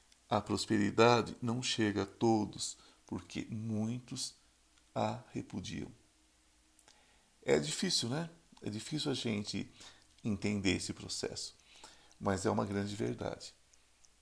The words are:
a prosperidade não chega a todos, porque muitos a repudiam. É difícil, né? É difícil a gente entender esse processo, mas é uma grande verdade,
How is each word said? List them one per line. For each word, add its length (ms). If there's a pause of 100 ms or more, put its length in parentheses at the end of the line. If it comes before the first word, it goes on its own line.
(280)
a 140
prosperidade 1000
não 200
chega 420
a 40
todos, 680 (300)
porque 420
muitos 840 (580)
a 260 (120)
repudiam. 600 (1500)
É 160
difícil, 500
né? 200 (340)
É 60
difícil 420
a 20
gente 580 (520)
entender 540
esse 140
processo, 640 (640)
mas 280
é 20
uma 160
grande 300
verdade, 580 (680)